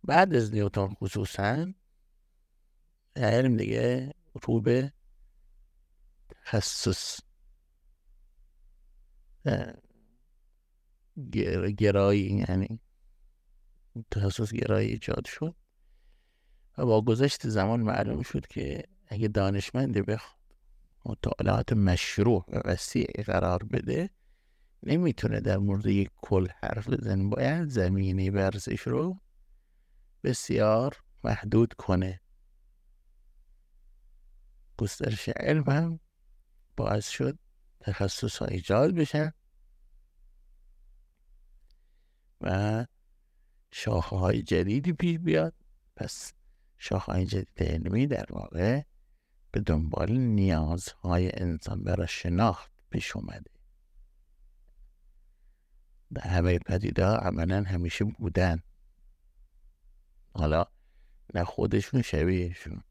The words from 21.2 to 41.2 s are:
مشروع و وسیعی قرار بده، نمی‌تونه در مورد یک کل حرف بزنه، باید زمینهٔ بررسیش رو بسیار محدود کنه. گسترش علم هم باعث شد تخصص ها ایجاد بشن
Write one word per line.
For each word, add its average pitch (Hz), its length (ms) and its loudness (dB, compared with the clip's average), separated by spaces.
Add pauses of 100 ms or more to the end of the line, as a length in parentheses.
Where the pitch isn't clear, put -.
مشروع 101 760 2
و - 160 -4
وسیعی - 580 -2
قرار 90 420 0
بده، 131 460 -2 (720)
نمی‌تونه 135 580 0
در 98 180 0
مورد 101 280 0
یک 98 300 2
کل 95 320 0 (140)
حرف 110 260 -4
بزنه، 98 400 0
باید 147 400 -2
زمینهٔ 95 640 0
بررسیش 98 500 0
رو 160 400 -2 (1040)
بسیار 117 800 2 (220)
محدود 110 500 2
کنه. 92 460 0 (2500)
گسترش - 520 -4
علم 147 360 0
هم 160 360 0 (760)
باعث 104 320 -2
شد 135 300 -4 (420)
تخصص - 560 -2
ها - 100 -4
ایجاد 113 480 2
بشن 156 380 0 (3000)